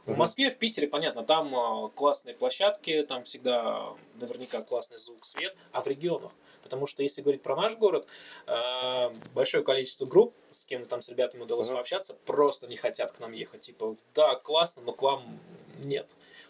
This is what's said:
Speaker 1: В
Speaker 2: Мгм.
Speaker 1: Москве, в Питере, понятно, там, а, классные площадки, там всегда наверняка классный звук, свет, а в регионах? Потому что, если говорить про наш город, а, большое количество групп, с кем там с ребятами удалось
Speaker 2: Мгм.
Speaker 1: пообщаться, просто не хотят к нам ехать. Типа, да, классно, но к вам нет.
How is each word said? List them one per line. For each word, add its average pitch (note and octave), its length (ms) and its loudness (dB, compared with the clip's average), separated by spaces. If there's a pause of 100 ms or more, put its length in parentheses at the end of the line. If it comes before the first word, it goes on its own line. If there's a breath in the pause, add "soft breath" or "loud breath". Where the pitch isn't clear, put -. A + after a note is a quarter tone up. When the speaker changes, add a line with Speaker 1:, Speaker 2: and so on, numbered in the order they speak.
Speaker 1:
В - 40 -10
Speaker 2:
Мгм. A2+ 100 0
Speaker 1:
Москве, A#3+ 320 4
в - 60 -12
Питере, F#3 300 0
понятно, D3 360 -2
там, D3+ 320 2
а, A2 340 0
классные C#3 460 2
площадки, D#3 680 0
там B2+ 200 -6
всегда A2+ 680 -2 (320)
наверняка A#2+ 400 -8
классный A#2 380 -6
звук, A#2 260 -10
свет, F#3+ 300 -6 (180 soft breath)
а B2 80 -4
в B2+ 60 -4
регионах? D3 440 -2 (320 soft breath)
Потому C#3 220 -6
что, - 180 -4
если C#3+ 180 -2
говорить C#3+ 200 2
про C3+ 140 -2
наш A3 220 0
город, F#3 280 2 (400 loud breath)
а, B2+ 640 0 (220)
большое - 300 2
количество C3 420 2
групп, D#3+ 280 6 (180)
с - 140 2
кем B2 200 -8
там A#2+ 160 -4
с - 80 0
ребятами B2 320 -2
удалось A#2 260 0
Speaker 2:
Мгм. B2+ 100 0
Speaker 1:
пообщаться, - 380 -2 (100)
просто C#3+ 420 2
не A#2 100 -10
хотят - 340 -2
к - 80 -18
нам A#2 140 -10
ехать. - 280 -12
Типа, A2 340 -6 (200)
да, D3+ 200 6
классно, D#3 500 0
но A#2 80 -6
к - 80 -8
вам C3+ 220 2 (600)
нет. C#3 240 -4 (420 loud breath)